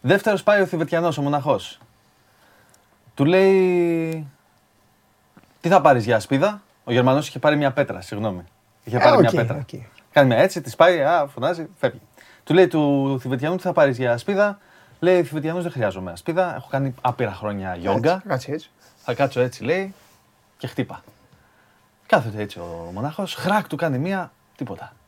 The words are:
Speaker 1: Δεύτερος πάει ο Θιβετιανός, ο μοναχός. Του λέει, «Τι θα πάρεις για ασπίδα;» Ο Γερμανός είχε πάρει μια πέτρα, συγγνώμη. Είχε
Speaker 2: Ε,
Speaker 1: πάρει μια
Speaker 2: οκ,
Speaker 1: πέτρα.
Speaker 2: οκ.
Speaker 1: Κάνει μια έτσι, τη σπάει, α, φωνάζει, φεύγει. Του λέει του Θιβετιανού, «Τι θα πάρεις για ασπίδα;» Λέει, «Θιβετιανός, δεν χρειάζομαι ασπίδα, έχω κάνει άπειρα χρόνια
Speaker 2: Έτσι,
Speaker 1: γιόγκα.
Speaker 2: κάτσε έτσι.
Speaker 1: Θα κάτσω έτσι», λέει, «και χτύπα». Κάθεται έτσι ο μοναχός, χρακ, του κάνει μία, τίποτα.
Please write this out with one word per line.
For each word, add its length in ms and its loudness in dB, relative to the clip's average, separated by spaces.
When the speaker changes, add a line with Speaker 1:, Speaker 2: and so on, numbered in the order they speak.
Speaker 1:
Δεύτερος 420 2
πάει 180 4
ο 60 4
Θιβετιανός, 520 -2
ο 40 -4
μοναχός. 560 -2
Του 100 2
λέει, 1000 2
«Τι 80 -4
θα 120 6
πάρεις 240 4
για 120 2
ασπίδα;» 460 -2
Ο 80 -6
Γερμανός 360 2
είχε 100 -14
πάρει 180 2
μια 160 0
πέτρα, 280 -4
συγγνώμη. 440 -8
Είχε 120 -6
Speaker 2:
Ε, 40 2
Speaker 1:
πάρει 180 6
μια 100 6
Speaker 2:
οκ, 60 0
Speaker 1:
πέτρα. 220 0
Speaker 2:
οκ. 240 -12
Speaker 1:
Κάνει 160 6
μια 80 4
έτσι, 240 2
τη 100 -12
σπάει, 320 4
α, 320 2
φωνάζει, 320 -6
φεύγει. 220 -4
Του 100 0
λέει 140 8
του 520 0
Θιβετιανού, 360 -4
«Τι 60 -8
θα 100 -4
πάρεις 260 4
για 140 0
ασπίδα;» 460 -2
Λέει, 240 4
«Θιβετιανός, 380 -6
δεν 100 -8
χρειάζομαι 400 -4
ασπίδα, 420 -4
έχω 160 -14
κάνει 300 -4
άπειρα 340 -4
χρόνια 340 -8
Speaker 2:
Έτσι, 120 -8
Speaker 1:
γιόγκα. 480 -2
Speaker 2:
κάτσε 240 -6
έτσι. 180 -12
Speaker 1:
Θα 100 -6
κάτσω 260 -2
έτσι», 240 -4
λέει, 300 -4
«και 80 -12
χτύπα». 360 -10
Κάθεται 360 0
έτσι 160 -10
ο 360 -12
μοναχός, 400 -8
χρακ, 340 -2
του 80 -8
κάνει 220 -2
μία, 340 -6
τίποτα. 360 -14